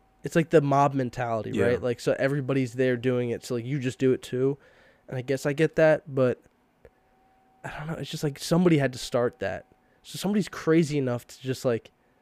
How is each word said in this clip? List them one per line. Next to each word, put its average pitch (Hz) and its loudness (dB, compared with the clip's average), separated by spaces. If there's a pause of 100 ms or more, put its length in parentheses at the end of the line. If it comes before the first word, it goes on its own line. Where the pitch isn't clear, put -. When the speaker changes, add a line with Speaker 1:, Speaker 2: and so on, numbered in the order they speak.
(220)
Speaker 1:
it's, - -6
like, 165 2
the 160 8
mob 143 4
mentality, 117 -4
Speaker 2:
Yeah. 104 0
Speaker 1:
right? 120 0
Like, 120 -2
so 139 0
everybody's 135 -2
there 127 2
doing 123 0
it, 107 -6
so, 127 -6
like, 117 -6
you 139 -4
just 127 -4
do 131 4
it - 0
too. 135 -2 (500)
And 131 -10
I 127 -6
guess 135 -4
I 147 0
get 151 0
that, 156 4 (100)
but 127 0 (1200)
I 139 -10
don't 151 -12
know. 160 -8
It's - -10
just, 156 -6
like, 143 -4
somebody 170 4
had 131 0
to 123 -14
start 120 -2
that. 95 -6 (360)
So - -16
somebody's 202 -2
crazy 160 2
enough 123 -2
to - -20
just, 131 -6
like, 117 -2 (300)